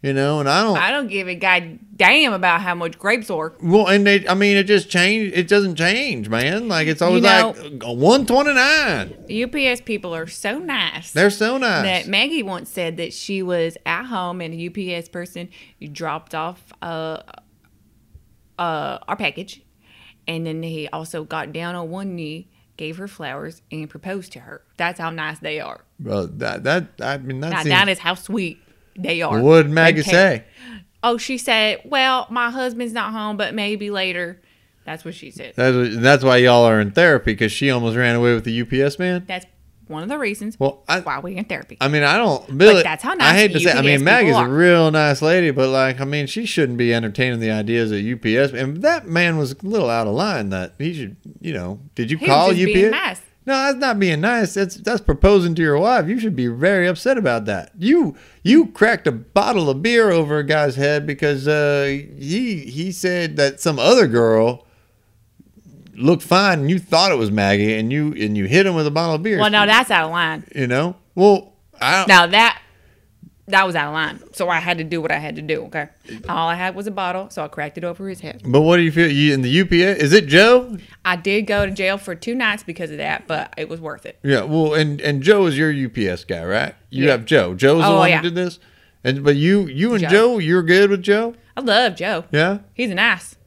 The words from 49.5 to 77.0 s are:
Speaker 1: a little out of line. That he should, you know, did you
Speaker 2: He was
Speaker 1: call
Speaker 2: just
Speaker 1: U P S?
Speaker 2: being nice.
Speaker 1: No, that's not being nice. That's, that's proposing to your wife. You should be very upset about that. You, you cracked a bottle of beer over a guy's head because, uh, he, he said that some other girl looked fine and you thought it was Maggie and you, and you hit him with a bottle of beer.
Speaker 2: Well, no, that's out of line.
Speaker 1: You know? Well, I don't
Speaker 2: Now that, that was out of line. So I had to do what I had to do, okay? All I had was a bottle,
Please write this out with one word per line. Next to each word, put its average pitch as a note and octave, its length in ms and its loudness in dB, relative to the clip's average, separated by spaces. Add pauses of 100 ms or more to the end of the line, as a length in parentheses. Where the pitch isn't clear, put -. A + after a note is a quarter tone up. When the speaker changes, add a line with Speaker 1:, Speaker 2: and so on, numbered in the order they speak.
Speaker 1:
a C#3 120 -12
little F#3+ 260 -2
out A#2 180 0
of G2+ 60 -2
line. D3 340 -4
That F#2 300 -6
he D#3 140 -6
should, A2+ 240 -10 (240)
you A#2 120 -10
know, F#2 260 -8 (160)
did A#2+ 160 -6
you D#3+ 80 -4
Speaker 2:
He - 80 -10
was C#3 80 4
Speaker 1:
call E3 140 4
Speaker 2:
just F3+ 100 2
Speaker 1:
U - 80 2
P G#3 60 0
S? F#3 80 4
Speaker 2:
being G#3+ 100 4
nice. C#4 320 -6 (240)
Speaker 1:
No, C4+ 80 -2
that's C4+ 240 0
not B3+ 200 -2
being E3+ 220 0
nice. G#3+ 320 -2
That's, G3 220 -4
that's A3 260 -4
proposing F3 540 4
to E3+ 80 -2
your D3 160 2
wife. G#3 280 2
You A3 140 -2
should G#3+ 160 -4
be B2 120 0
very F3 380 2
upset G#3 300 0
about A#2+ 300 0
that. G2 320 -6
You, A#3 360 2 (280)
you C4 240 6
cracked G#3+ 400 0
a D3+ 60 0
bottle F#3 580 0
of C3+ 100 -2
beer A3+ 300 4
over D#3 260 2
a D3 80 -2
guy's D3 320 0
head D3 300 0
because, C#3+ 420 -2
uh, D3 380 0
he, C#3+ 800 -6
he D#3+ 260 -8
said F3 460 -4
that C#3 200 2
some D#3 200 -2
other F#3+ 280 6
girl A#2 600 2 (1300)
looked D#3 280 2
fine F#3 380 2
and C#3 100 0
you F#3 80 2
thought E3+ 320 2
it D#3+ 60 2
was A2+ 140 0
Maggie G#2 480 2
and A2 120 -2
you, D3+ 220 -2
and G#2+ 240 -4
you G2+ 80 -2
hit D#3+ 220 4
him F#3 80 0
with D#3 120 0
a D3 40 -2
bottle D#3+ 240 -2
of D#3 80 -4
beer. G3+ 160 -2
Speaker 2:
Well, G#3 120 2
no, G#3 140 4
that's A3+ 260 2
out F3 140 2
of D#3+ 60 -6
line. E3 340 -4 (100)
Speaker 1:
You C3+ 120 -4
know? D3 300 0 (180)
Well, G3 400 2 (260)
I D#3+ 200 2
don't F#3 80 -2
Speaker 2:
Now F3+ 180 8
that, G#3+ 340 4 (880)
that F#3+ 180 4
was F3+ 80 -2
out D3 140 -2
of D3+ 60 -8
line. D#3 260 -4 (140)
So F3+ 160 -4
I E3+ 80 0
had F3 180 -4
to D#3+ 80 -6
do E3 160 -6
what D#3+ 100 -4
I D#3 60 -2
had D3+ 200 -8
to D3+ 60 -12
do, D3+ 200 -4
okay? D3 260 -10 (400)
All E3 200 -2
I E3+ 60 -2
had F#3 200 -6
was G3 120 -10
a G#3+ 40 -8
bottle, F#3 400 -6